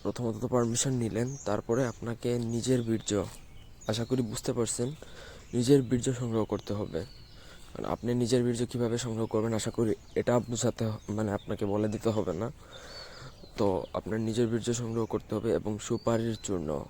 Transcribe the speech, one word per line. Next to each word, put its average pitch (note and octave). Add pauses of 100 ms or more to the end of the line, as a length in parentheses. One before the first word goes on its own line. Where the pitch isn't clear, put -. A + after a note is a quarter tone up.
প্রথমত A2
তো A2
পারমিশন B2
নিলেন, A#2+
তারপরে A2+
আপনাকে A#2
নিজের A#2+
বীর্য, G#2 (640)
আশা A2
করি C3
বুঝতে A#2+
পারছেন, A#2+ (640)
নিজের B2
বীর্য B2
সংগ্রহ A2+
করতে G2+
হবে। G2+ (680)
কারণ -
আপনি F#2+
নিজের A#2+
বীর্য A#2+
কীভাবে A#2
সংগ্রহ A2+
করবেন, A2
আশা G#2+
করি A2+ (200)
এটা B2
বোঝাতে A#2
হ-, A2 (120)
মানে G#2
আপনাকে G#2
বলে G#2
দিতে G#2+
হবে G#2
না। G#2+ (1040)
তো F#2+
আপনার G#2+
নিজের A2+
বীর্য A#2
সংগ্রহ A2+
করতে -
হবে A2
এবং G2+
সুপারির A2+
চূর্ণ D#2